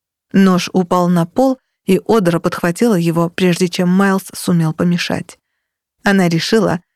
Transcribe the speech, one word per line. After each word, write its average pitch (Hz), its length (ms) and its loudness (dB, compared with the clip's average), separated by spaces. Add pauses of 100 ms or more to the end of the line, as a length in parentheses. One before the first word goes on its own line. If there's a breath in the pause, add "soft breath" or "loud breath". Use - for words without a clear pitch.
(320)
Нож 190 400 2
упал 180 360 0
на 175 180 2
пол, 262 320 0 (260)
и 185 220 2
Одра 175 320 2
подхватила 180 560 -2
его, 170 360 0
прежде 185 380 0
чем 180 200 -2
Майлз 190 360 0 (100)
сумел 165 400 -2
помешать. - 640 -4 (640)
Она 196 260 2
решила, 175 540 0 (140)